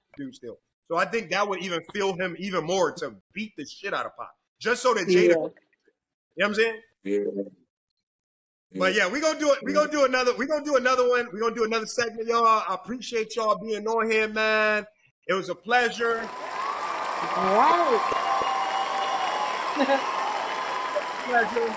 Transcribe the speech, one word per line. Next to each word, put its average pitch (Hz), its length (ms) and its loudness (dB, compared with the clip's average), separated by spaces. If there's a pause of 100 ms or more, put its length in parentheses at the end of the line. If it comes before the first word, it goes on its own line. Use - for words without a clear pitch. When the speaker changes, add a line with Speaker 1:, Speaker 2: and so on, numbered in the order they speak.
(160)
Speaker 1:
the 139 80 -12
dude 127 100 -14
still. 113 240 -16 (300)
So 165 80 -2
I 185 100 2
think 185 240 -4
that 202 180 0
would 185 140 -2
even 175 200 -4 (100)
feel 196 220 0
him 175 240 -4
even 185 260 -4
more 175 280 2
to 120 240 -10 (160)
beat 214 240 -10
the 147 100 -10
shit - 280 -10
out 123 120 -4
of - 100 -12
Pac, 107 120 -12 (300)
just 233 240 -2
so 247 120 4
that 190 120 0
Jada, 185 80 4
Speaker 2:
Yeah. 180 140 8
Speaker 1:
you 170 80 8
know 160 140 -4 (840)
what 185 120 0
I'm 208 80 0
saying? 220 280 0 (220)
Speaker 3:
Yeah. 202 200 0 (1500)
Speaker 1:
But 185 180 2
yeah, 202 140 4
we 262 120 -2
gonna 311 180 2
do 294 140 4
it. 262 100 4
We 254 100 -2
Speaker 3:
Yeah. 294 80 4
Speaker 1:
gonna 302 120 2
do 294 120 4
another. 254 300 2
We 226 120 -2
gonna 294 180 0
do 294 120 2
another 254 320 4
one. 240 240 2
We 202 80 -8
gonna 226 140 0
do 226 100 0
another 220 220 -2
segment, 226 420 -4
y'all. 233 160 2
I 220 300 4
appreciate 220 640 -6
y'all 214 200 2
being 208 300 -4
on 226 240 2
here, 220 180 2
man. 214 580 2 (400)
It 180 80 0
was 175 140 -2
a 175 60 -4
pleasure. 233 680 0 (1160)
Speaker 2:
All 190 200 2
right. 339 640 4 (1500)
<laughs> - 1500 -2
Speaker 1:
Pleasure. 233 420 0 (100)